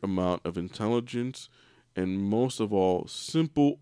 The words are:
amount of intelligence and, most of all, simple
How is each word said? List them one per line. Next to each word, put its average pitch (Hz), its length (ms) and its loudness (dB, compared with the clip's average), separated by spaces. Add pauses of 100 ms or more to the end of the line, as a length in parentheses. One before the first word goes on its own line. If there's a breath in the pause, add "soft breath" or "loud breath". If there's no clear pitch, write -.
amount 92 420 0
of 87 100 -4
intelligence 120 920 -4 (460 soft breath)
and, 92 260 -2
most 113 380 0
of 107 120 -2
all, 92 360 2
simple 151 760 2